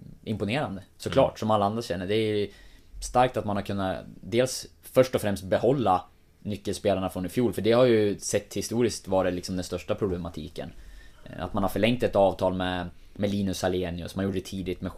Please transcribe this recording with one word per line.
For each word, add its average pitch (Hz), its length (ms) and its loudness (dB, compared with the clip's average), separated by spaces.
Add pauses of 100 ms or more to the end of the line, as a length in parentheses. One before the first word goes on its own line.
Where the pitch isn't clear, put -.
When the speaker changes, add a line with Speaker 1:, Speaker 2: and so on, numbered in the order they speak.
(240)
Speaker 1:
imponerande, 104 580 -4 (140)
såklart, - 340 2
Speaker 2:
Mm. - 80 -12
Speaker 1:
som 110 120 0
alla 107 140 4
andra 110 180 0
känner. 90 240 -6
Det 98 80 0
är 107 340 0 (520)
starkt - 360 2
att 110 80 -2
man 104 120 -2
har 98 60 -2
kunnat 98 340 -2 (240)
dels 120 460 -2 (160)
först - 320 4
och 117 60 0
främst 101 240 -2
behålla 107 600 2 (380)
nyckelspelarna 95 680 -2
från 90 160 -4
i - 20 -6
fjol, 117 240 2
för 92 100 -4
det 110 100 4
har 123 120 6
ju 107 340 4
sett - 360 -4
historiskt 104 540 -2
varit 92 260 2
liksom 90 220 -6
den 90 80 -4
största - 300 -6
problematiken. 82 800 -6 (520)
Eh, - 200 -10
att 90 100 -6
man 104 80 0
har 95 80 2
förlängt 113 320 2
ett 104 140 2
avtal 95 380 4
med, 90 340 -2 (260)
med 101 160 -2
Linus 98 340 -2
Alenius, 87 520 -2
man 98 80 0
gjorde 95 140 -2
det 87 60 -4
tidigt 92 360 -6
med 90 180 -6